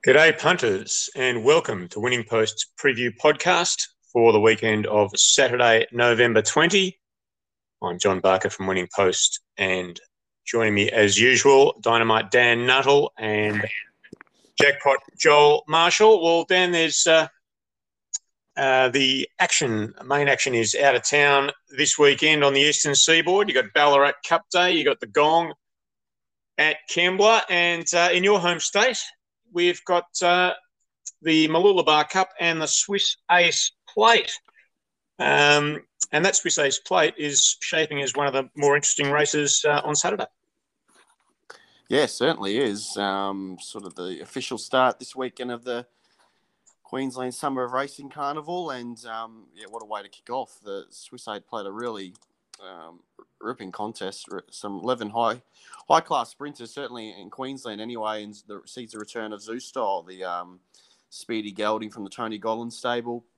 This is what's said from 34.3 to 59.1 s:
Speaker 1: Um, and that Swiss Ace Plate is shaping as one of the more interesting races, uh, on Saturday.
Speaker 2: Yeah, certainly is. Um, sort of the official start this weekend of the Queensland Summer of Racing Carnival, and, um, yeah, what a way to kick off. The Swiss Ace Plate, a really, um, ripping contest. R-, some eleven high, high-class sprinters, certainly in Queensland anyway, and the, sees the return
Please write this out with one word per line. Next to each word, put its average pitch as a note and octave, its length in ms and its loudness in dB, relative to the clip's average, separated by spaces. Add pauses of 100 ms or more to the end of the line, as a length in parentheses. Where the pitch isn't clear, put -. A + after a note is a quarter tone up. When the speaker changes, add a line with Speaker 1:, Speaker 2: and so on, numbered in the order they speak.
Speaker 1:
Um, D3 640 2 (260)
and D#3 140 0
that F#3+ 100 0
Swiss E3 240 -2
Ace C#3 200 -2
Plate E3 380 0
is D3 440 -2
shaping D3+ 400 -4
as C3+ 120 -6
one C#3+ 140 -2
of C3 60 -4
the C3+ 240 -4
more C#3+ 180 2
interesting D3 340 -2
races, D3 560 -2
uh, D3 200 2
on D3+ 100 -2
Saturday. F#3 300 -4 (1600)
Speaker 2:
Yeah, C3 200 0
certainly A2 500 -4
is. A2 400 -6
Um, G2 640 -6
sort G2+ 240 -16
of F2 100 -18
the F2+ 260 -12
official - 360 -12
start B2+ 420 -2
this - 160 -18
weekend B2+ 360 -10
of A#2+ 120 -14
the A#2+ 240 -10 (960)
Queensland B2+ 500 -8
Summer C3 300 -6
of B2 80 -8
Racing C#3 380 -8
Carnival, D3+ 640 -10
and, A#2+ 340 -14
um, A2+ 400 -16 (100)
yeah, G#2 140 -20
what A2 120 -14
a A2 40 -20
way G#2 180 -10
to G2 60 -20
kick - 200 -20
off. B2 320 -10
The G2 280 -12
Swiss - 360 -20
Ace G#2 240 -10
Plate, G#2+ 160 -10
a G2 60 -12
really, G#2 420 -12 (480)
um, F2 380 -20 (400)
ripping G#2 320 -12
contest. G#2 600 -12
R-, F#2+ 180 -12
some G2+ 300 -14
eleven A2+ 320 -8
high, A#2 320 -4 (440)
high-class D3 440 -2
sprinters, C#3 420 -18
certainly A#2+ 380 -14
in F#2 180 -20
Queensland C3 500 -14
anyway, G#2+ 440 -10
and G#2 100 -18 (140)
the, G2+ 180 -18
sees A#2 260 -18
the A2+ 60 -18
return G#2+ 340 -12